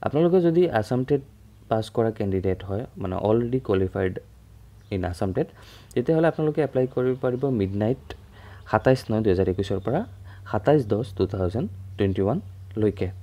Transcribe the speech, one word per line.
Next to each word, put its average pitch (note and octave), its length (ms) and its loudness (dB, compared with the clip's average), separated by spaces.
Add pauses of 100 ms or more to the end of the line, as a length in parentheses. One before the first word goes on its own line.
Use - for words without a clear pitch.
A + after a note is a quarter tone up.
আপোনালোকে E3 400 2
যদি E3+ 280 4
আছাম B2 340 0
টেট C#3 180 0 (480)
পাছ A2 200 0
কৰা A2+ 220 2
কেণ্ডিডেট F#2+ 520 -2
হয়, G2 220 -6 (120)
মানে F#2 180 -4
অলৰেডি A#2 440 2
কোৱালিফাইড F#2+ 600 0 (720)
ইন F2+ 140 -2
আছাম F2+ 280 -2
টেট, D3 140 0 (460)
তেতিয়াহ'লে D#3+ 340 2
আপোনালোকে D#3 340 0
এপ্লাই C3 340 0
কৰিব B2+ 260 0
পাৰিব B2+ 240 -2
মিডনাইট G#2 680 0 (580)
সাতাইছ B2+ 300 4 (100)
ন A2 120 0
দুহেজাৰ F#2+ 260 4
একৈছৰ F#2+ 300 -2
পৰা C3 260 -2 (460)
সাতাইছ C3+ 360 2
দহ G#2 160 0 (140)
দুহেজাৰ F#2+ 460 0 (380)
একৈছৰ G2 240 2
পৰা। G#2+ 840 -2 (120)